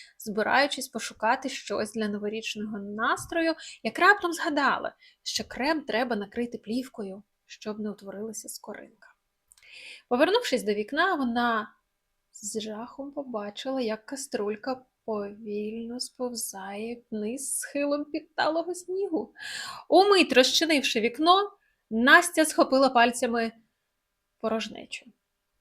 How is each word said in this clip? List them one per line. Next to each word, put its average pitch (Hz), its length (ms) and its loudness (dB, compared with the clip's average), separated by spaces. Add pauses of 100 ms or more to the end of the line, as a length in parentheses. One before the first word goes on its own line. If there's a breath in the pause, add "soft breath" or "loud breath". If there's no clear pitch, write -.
(180 loud breath)
збираючись 254 720 0
пошукати 233 600 -2
щось 208 440 -4
для 220 160 -2
новорічного 208 720 -6
настрою, 302 760 -2 (280 loud breath)
як 220 160 -4
раптом 349 340 6
згадала, 285 640 0 (280 soft breath)
що - 220 -6
крем 294 360 -2
треба 233 360 -2
накрити 233 420 -6
плівкою, 208 640 -8 (240)
щоб 214 340 -10
не 208 100 -6
утворилася 202 580 -12
скоринка. - 600 -16 (1000 loud breath)
Повернувшись 311 540 4
до 202 120 0
вікна, 294 400 0
вона 240 600 0 (580)
з 214 280 -8
жахом 226 520 -10
побачила, 254 680 -6
як 220 260 -4
каструлька 254 760 -6 (240)
повільно 214 920 -6
сповзає 226 1080 -8
вниз 220 480 -4
схилом 285 460 -2
підталого 320 720 -2
снігу. 359 600 -4 (540 loud breath)
Умить 370 440 8
розчинивши 262 680 4
вікно, 339 520 4 (380)
Настя 302 540 6
схопила 269 440 4
пальцями 233 640 2 (880)
порожнечу. 220 680 -6 (540)